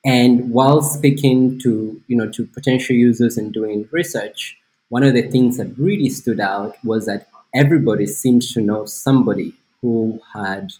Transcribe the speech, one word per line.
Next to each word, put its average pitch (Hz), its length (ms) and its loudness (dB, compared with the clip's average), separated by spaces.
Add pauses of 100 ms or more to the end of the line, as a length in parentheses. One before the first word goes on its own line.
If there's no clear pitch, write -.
And 123 440 4
while 135 320 4
speaking 127 760 2
to, 107 460 -2
you 120 100 -4
know, 110 140 -2
to 110 160 -8
potential 127 500 -2
users 120 440 2
and 107 120 -8
doing 107 380 -6
research, 123 680 -6 (340)
one 120 120 0
of 135 140 4
the 117 80 2
things 127 340 0
that 95 220 -8
really 160 300 0
stood 107 300 -4
out 101 440 -6
was 110 240 -2
that 101 200 -8 (280)
everybody 139 500 2
seemed 120 380 0 (100)
to 113 80 -2
know 104 240 -2
somebody 110 680 0 (260)
who 113 400 -2 (100)
had 98 480 -8